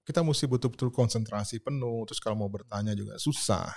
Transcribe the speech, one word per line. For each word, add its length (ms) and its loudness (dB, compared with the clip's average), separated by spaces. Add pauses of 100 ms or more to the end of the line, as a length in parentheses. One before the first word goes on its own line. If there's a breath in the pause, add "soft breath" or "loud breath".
kita 200 0
mesti 240 4
betul-betul 460 2
konsentrasi 680 0
penuh. 440 -2
Terus 140 -8
kalau 180 0
mau 120 0
bertanya 440 -2
juga 240 -4
susah 600 0